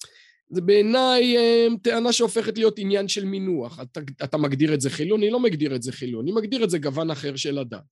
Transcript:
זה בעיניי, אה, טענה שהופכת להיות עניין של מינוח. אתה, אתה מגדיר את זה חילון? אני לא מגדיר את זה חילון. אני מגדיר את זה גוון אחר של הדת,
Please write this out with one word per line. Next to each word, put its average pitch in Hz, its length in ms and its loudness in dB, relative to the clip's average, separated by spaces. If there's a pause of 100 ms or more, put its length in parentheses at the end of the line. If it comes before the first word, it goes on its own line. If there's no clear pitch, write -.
(500)
זה 180 120 -2
בעיניי, 240 760 4
אה, 233 300 4 (140)
טענה 233 320 0
שהופכת 220 440 -2
להיות 214 220 2
עניין 202 280 0
של 196 180 -4
מינוח. 185 560 -4
אתה, 131 200 -12 (220)
אתה 143 140 -2
מגדיר 147 360 2
את 143 80 0
זה 131 80 -2
חילון? 202 340 0
אני 208 60 2
לא 240 100 0
מגדיר 151 360 0
את 120 80 -6
זה 123 80 -6
חילון. 123 340 -8
אני 175 60 -2
מגדיר 220 320 -2
את 196 60 6
זה 170 100 2
גוון 147 320 -2
אחר 139 240 -6
של 143 220 -4
הדת, 117 340 -10